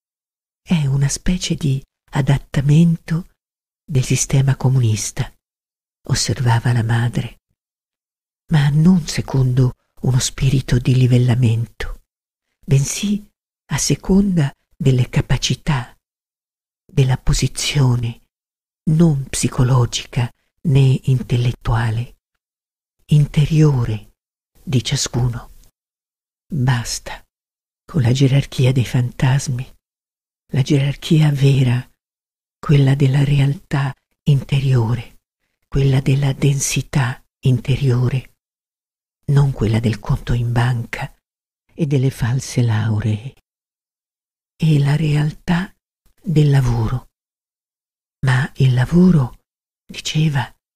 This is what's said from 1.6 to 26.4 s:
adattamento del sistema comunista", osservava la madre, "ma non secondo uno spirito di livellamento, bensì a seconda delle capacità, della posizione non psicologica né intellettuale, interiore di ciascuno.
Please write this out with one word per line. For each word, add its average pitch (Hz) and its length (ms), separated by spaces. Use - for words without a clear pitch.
adattamento 151 1160
del 131 200
sistema 135 520
comunista", 123 760
osservava 120 640
la 120 120
madre, 117 580
"ma 147 180
non 156 360
secondo 127 680
uno 127 180
spirito 131 600
di 127 160
livellamento, 123 1080
bensì 160 640
a 143 60
seconda 185 760
delle 127 340
capacità, - 840
della 131 320
posizione 123 1120
non 156 340
psicologica 123 1080
né 135 420
intellettuale, 120 1160
interiore 147 1080
di 131 200
ciascuno. 120 680